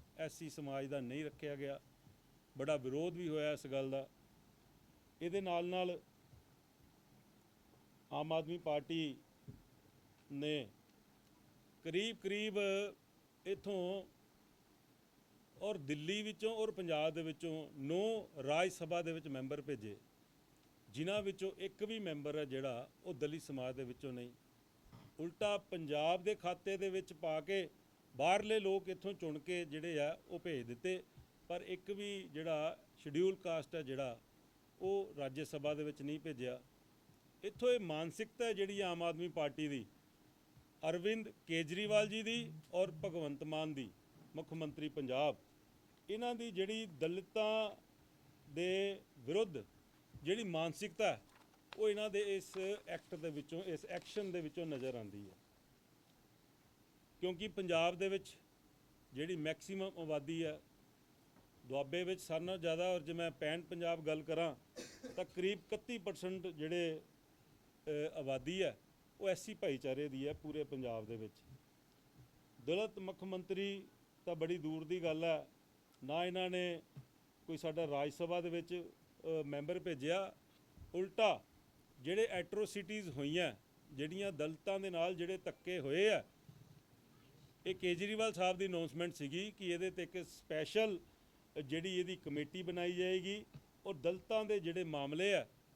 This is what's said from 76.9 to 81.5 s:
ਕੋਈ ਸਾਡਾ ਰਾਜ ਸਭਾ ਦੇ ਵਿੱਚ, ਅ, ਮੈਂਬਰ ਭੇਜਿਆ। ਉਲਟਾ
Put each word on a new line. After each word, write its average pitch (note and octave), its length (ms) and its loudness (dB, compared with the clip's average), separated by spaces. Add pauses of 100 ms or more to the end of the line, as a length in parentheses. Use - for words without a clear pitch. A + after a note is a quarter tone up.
ਕੋਈ D#3+ 100 -4
ਸਾਡਾ D#3+ 300 0
ਰਾਜ C#3+ 260 2
ਸਭਾ F3 280 0
ਦੇ E3+ 100 -2
ਵਿੱਚ, E3+ 400 -4 (340)
ਅ, D#3+ 220 2
ਮੈਂਬਰ D3 320 -2
ਭੇਜਿਆ। E3+ 580 0 (580)
ਉਲਟਾ F#3+ 500 4 (560)